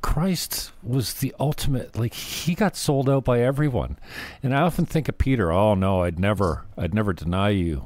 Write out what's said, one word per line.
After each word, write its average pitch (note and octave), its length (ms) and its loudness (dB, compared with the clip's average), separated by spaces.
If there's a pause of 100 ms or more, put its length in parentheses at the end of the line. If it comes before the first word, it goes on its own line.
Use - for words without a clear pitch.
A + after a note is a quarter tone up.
Christ - 680 -2 (120)
was A#2+ 300 -2
the - 260 -4
ultimate, C3+ 580 0
like, A2+ 160 -2
he - 400 -6
got F#3 220 0
sold C3+ 340 0
out C#3 140 2
by B2 180 2
everyone." B2+ 560 0 (460)
And C3 100 0
I C#3 80 2
often E3+ 240 0
think D#3+ 220 -2
of A2+ 100 -6
Peter, A#2 340 2
"Oh G#2 240 4
no, F#2+ 280 2
I'd F2 160 -2
never, F#2+ 460 0 (120)
I'd E2+ 160 -2
never G#2 200 0
deny F2 360 0
you, E2+ 360 0